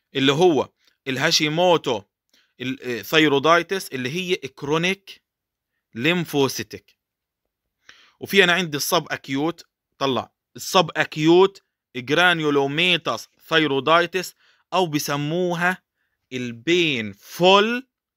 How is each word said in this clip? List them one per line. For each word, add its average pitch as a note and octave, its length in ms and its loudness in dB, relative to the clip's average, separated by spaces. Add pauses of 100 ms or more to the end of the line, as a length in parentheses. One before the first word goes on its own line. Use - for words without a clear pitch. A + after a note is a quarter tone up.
(140)
اللي C3+ 180 2
هو D3 360 4 (400)
الهاشيموتو D3+ 920 0 (580)
ال-، B2+ 220 -8
آه، A#2 200 -6
ثايرودايتس D#3+ 880 2
اللي B2+ 220 -6
هي F3+ 260 -4
كرونيك D#3+ 880 -6 (720)
ليمفوسيتك. C#3 1040 -2 (1200)
وفي F#3+ 240 2
أنا F3 80 2
عندي E3+ 240 -2
السب D3+ 340 -2
أكيوت، C#3+ 560 -6 (320)
طلع B2 340 -4 (240)
السب E3+ 400 0
أكيوت E3 640 2 (340)
جرانيولوميتاس D3 1300 0 (200)
ثايرودايتس D#3+ 880 0 (380)
أو F3+ 140 2
بسموها E3 960 -2 (500)
البين B2 800 -2
فول G3+ 760 2 (300)